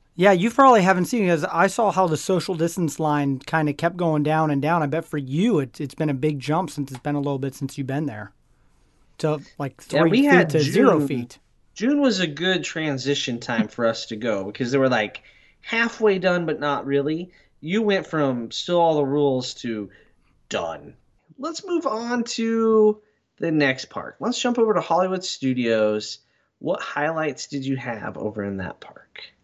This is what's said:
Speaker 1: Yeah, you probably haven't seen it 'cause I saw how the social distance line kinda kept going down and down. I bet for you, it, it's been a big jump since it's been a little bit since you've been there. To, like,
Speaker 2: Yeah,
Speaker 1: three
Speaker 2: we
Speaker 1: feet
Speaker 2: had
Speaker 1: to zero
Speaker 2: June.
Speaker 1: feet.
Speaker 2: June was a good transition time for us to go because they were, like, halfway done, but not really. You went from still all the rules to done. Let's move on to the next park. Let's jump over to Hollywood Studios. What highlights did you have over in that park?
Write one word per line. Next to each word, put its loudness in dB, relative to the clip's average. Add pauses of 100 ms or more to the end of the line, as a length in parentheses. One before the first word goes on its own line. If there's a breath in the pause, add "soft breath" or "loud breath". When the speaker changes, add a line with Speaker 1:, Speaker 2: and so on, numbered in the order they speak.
(180)
Speaker 1:
Yeah, 6
you 2
probably 8
haven't 4
seen 0
it 2
'cause 2
I 2
saw 2
how 2
the 0
social -2
distance -2
line 0
kinda 0
kept -2
going 0
down 0
and 0
down. 0
I -2
bet -4
for -8
you, 0
it, -6
it's -10
been -2
a 0
big -2
jump -2
since -8
it's -12
been -4
a -2
little -2
bit -6
since -8
you've -6
been -2
there. -10 (840)
To, 0 (180)
like, -8
Speaker 2:
Yeah, 2
Speaker 1:
three 4
Speaker 2:
we 4
Speaker 1:
feet 4
Speaker 2:
had 4
Speaker 1:
to 2
zero 4
Speaker 2:
June. 0
Speaker 1:
feet. -8 (340)
Speaker 2:
June 0
was 2
a 0
good -2
transition -4
time -4
for -4
us -2
to -10
go -2
because -4
they 2
were, 4
like, -2 (380 soft breath)
halfway 0
done, 2
but -2
not -2
really. -2 (300 soft breath)
You -2
went 0
from -2
still 0
all 4
the 2
rules 0
to -8 (600 soft breath)
done. -6 (420)
Let's -10
move 0
on -2
to 2 (380 soft breath)
the -2
next 2
park. -12
Let's -4
jump 0
over 4
to 2
Hollywood 0
Studios. 0 (380)
What -4
highlights -4
did -8
you -2
have -8
over -6
in -4
that -8
park? -20 (220)